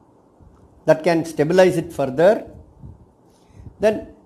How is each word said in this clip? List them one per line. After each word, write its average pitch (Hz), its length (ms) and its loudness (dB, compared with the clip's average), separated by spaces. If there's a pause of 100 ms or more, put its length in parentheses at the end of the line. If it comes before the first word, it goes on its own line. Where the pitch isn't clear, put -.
(880)
that 156 180 2
can 165 200 0
stabilize 175 520 2
it 165 160 -6
further. 151 580 0 (1300)
Then 208 280 -2 (180)